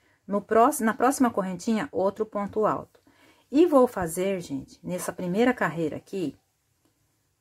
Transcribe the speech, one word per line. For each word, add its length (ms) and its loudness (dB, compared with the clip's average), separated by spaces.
No 160 -2
próximo, 460 4
na 80 0
próxima 340 2
correntinha, 600 -4
outro 360 -2
ponto 400 -4
alto. 340 -4
E 160 6
vou 220 6
fazer, 540 -4
gente, 440 -12
nessa 280 -6
primeira 400 0
carreira 420 -2
aqui, 420 -8